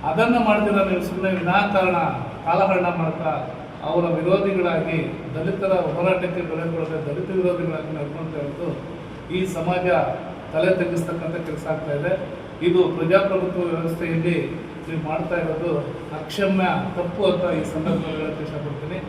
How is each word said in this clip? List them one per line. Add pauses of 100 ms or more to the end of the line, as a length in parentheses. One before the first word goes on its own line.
ಅದನ್ನು
ಮಾಡ್ದಿರ (120)
ನೀವು
ಸುಮ್ಮನೆ (100)
ವಿನಾಕಾರಣ (480)
ಕಾಲಹರಣ (140)
ಮಾಡ್ತಾ (560)
ಅವರ (120)
ವಿರೋಧಿಗಳಾಗಿ (380)
ದಲಿತರ (220)
ಹೋರಾಟಕ್ಕೆ
ಬೆಲೆ
ಕೊಡದೆ (100)
ದಲಿತ (100)
ವಿರೋಧಿಗಳಾಗಿ
ನಡ್ಕೊಳ್ತಾ
ಇರೋದು (680)
ಈ (160)
ಸಮಾಜ (680)
ತಲೆ
ತಗ್ಗಿಸ್ತಕ್ಕಂಥ (120)
ಕೆಲಸ
ಆಗ್ತಾ
ಇದೆ. (540)
ಇದು (180)
ಪ್ರಜಾಪ್ರಭುತ್ವ
ವ್ಯವಸ್ಥೆಯಲ್ಲಿ (500)
ನೀವು
ಮಾಡ್ತಾ
ಇರೋದು (480)
ಅಕ್ಷಮ್ಯ (260)
ತಪ್ಪು
ಅಂತ (160)
ಈ (120)
ಸಂದರ್ಭದಲ್ಲಿ
ಹೇಳಕ್ಕೆ
ಇಷ್ಟಪಡ್ತೀನಿ.